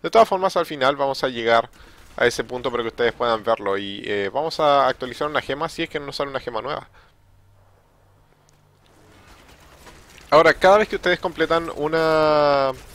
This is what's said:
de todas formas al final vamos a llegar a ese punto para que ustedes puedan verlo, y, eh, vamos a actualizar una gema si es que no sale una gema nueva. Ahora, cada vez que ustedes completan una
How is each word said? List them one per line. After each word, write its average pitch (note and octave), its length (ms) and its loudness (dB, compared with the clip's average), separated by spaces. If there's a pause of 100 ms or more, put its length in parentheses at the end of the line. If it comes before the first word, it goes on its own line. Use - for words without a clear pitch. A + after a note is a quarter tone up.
de F3+ 80 -6
todas A3 200 6
formas F#3 260 -2
al E3+ 100 0
final C#3+ 300 0
vamos C#3 300 -2
a - 20 0
llegar A#2 420 2 (460)
a A#2+ 100 2
ese A#2+ 200 0
punto B2+ 260 -6
para A#2+ 120 -4
que A2+ 60 -4
ustedes A#2 220 0
puedan A#2 320 -2
verlo, G2+ 340 0
y, G2+ 280 -10
eh, G2+ 260 -4
vamos D#3 300 -6
a C#3 260 2
actualizar C3 400 -6
una D3 140 -2
gema D3 260 -6
si E3 160 -8
es D#3+ 60 -8
que D3+ 100 -8
no C#3 140 -12
sale C#3 160 -6
una C3 100 -8
gema A2+ 220 -8
nueva. C3+ 260 -8 (3500)
Ahora, D#3 240 6
cada F#3+ 240 6
vez G#3+ 100 2
que - 80 -8
ustedes F3+ 240 -2
completan E3 560 -2
una D3+ 960 2 (240)